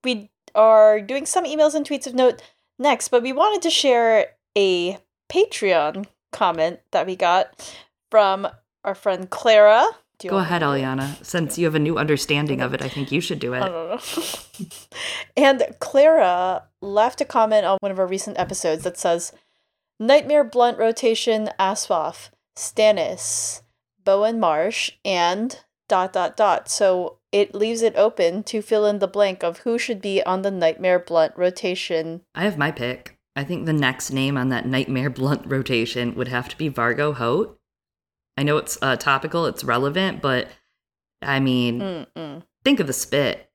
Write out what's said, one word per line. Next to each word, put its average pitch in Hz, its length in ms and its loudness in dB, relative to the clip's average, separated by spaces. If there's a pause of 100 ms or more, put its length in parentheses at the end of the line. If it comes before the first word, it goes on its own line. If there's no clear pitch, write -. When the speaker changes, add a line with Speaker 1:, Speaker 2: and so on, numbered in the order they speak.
Speaker 1:
we 220 260 -4 (240)
are 214 460 8
doing 262 260 -4
some 359 180 0
emails 302 300 2
and 294 120 -2
tweets 277 200 -6
of 247 80 -10
note 254 280 2 (360)
next, 269 300 0
but 240 140 2
we 262 100 -6
wanted 370 300 0
to 339 80 0
share 233 560 4 (320)
a 185 400 0 (320)
Patreon 190 760 0 (260)
comment 165 480 -2 (100)
that 185 160 -2
we 185 100 -8
got - 580 -2 (360)
from 196 360 2 (380)
our 208 100 -4
friend 185 360 -4
Clara. 220 560 8 (320)
Do - 80 -14
you - 40 -6
Speaker 2:
Go 190 60 0
Speaker 1:
want 185 120 2
Speaker 2:
ahead, 175 140 0
Speaker 1:
me 151 40 2
to 143 60 2
do 139 100 0
it? 131 40 -4
Speaker 2:
Aliana. 135 380 -6
Since 165 340 -4
you 175 80 2
have 156 80 0
a 156 60 2
new 151 180 0
understanding 147 600 0
of 127 140 -4
it, 131 80 -6
I 135 60 -6
think 135 240 -8
you 151 80 0
should 160 200 -6
do 123 140 -6
it. 127 80 -2
Speaker 1:
I 190 60 -4
don't 165 200 -8
know. - 800 -10
<laughs> - 100 -20 (600)
And 269 280 4 (160)
Clara 185 840 2 (160)
left 208 400 0
a 196 40 -2
comment 220 420 2
on 190 140 0
one 202 100 -4
of 190 80 -6
our 185 80 0
recent 190 320 -6
episodes 175 460 -4
that 180 120 -6
says, 175 360 -2 (680)
"Nightmare 277 460 4
Blunt 240 340 0
rotation, 226 800 0
Aswaf, 185 720 -4 (260)
Stannis, - 1080 -2 (420)
Bowen 208 340 2
Marsh, 170 540 0 (120)
and 190 540 -2 (300)
dot, 185 240 0
dot, - 240 -2
dot." 202 340 2
So 185 480 0 (140)
it 202 200 0
leaves 226 300 -2
it 214 140 0
open 196 480 2
to 214 180 -6
fill 208 240 0
in 208 140 0
the 196 80 0
blank 196 340 0
of 170 160 -4
who 233 180 -2
should 233 240 -6
be 196 220 -2
on 190 200 -2
the 196 100 -2
Nightmare 180 480 0
Blunt 165 360 0
rotation. 180 840 -4 (120)
Speaker 2:
I 165 120 -4
have 202 120 -2
my 147 140 0
pick. 127 480 -10 (160)
I 139 80 -6
think 165 240 -6
the 160 60 0
next 135 400 -2
name 135 240 -2
on 131 140 -2
that 120 160 -4
Nightmare 131 440 -2
Blunt 135 400 -2
rotation 123 640 -4
would 123 140 -6
have 123 220 -6
to - 60 -16
be 156 140 -4
Vargo 131 440 -2
Hoat. 123 440 -2 (800)
I 139 80 -2
know 147 140 2
it's, - 220 -8
uh, 131 160 0
topical, 156 500 -2
it's - 180 -8
relevant, 143 580 -2
but, 127 260 -2 (760)
I 139 180 -2
mean, 123 400 0
Speaker 1:
Mm-mm. 160 640 -12 (220)
Speaker 2:
think 277 160 4
of 160 60 0
the 135 60 -4
spit. - 640 -4